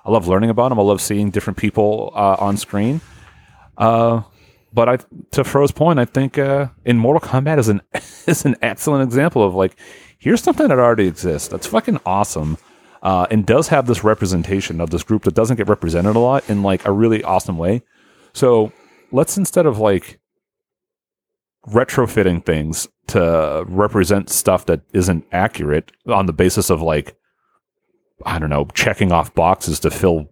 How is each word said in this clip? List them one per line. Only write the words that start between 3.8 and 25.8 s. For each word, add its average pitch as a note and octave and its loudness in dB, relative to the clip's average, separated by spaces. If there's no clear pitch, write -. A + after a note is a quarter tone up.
but A#2 2
I, B2+ 2
to C3+ 0
Fro's C#3 2
point, D#3+ 2
I B2 4
think, C3 -2
uh, C#3 0
in A#2+ 2
Mortal C3 2
Kombat C#3+ 0
is A2+ 2
an, G2+ 0
<laughs> - -12
is D#3+ 0
an C3 0
excellent C3+ -2
example C3+ 2
of, F#2 2
like, F#2+ 0
here's A3+ 0
something D#4 2
that D3 2
already A#2 4
exists. E2 -4
That's - -10
fucking A3+ -2
awesome. F2+ -2
Uh, F2+ 0
and G#2+ 0
does C#3 2
have C3+ 2
this A#2+ 0
representation F#2 -2
of E2 -4
this E2 -4
group A2 -2
that F#2 0
doesn't A2+ 2
get G#2 -2
represented F#2+ 0
a - 2
lot B2+ 0
in, G2+ -2
like, F#2+ -2
a G#2 0
really A2 2
awesome F#2 -2
way. F#2 -2
So A#2 2
let's, C3+ 0
instead F3+ 0
of, B2 0
like, G#2 -2
retrofitting G#2 0
things D#2 -4
to E2 0
represent G2 0
stuff - 0
that E2 0
isn't F2+ 0
accurate E2 -2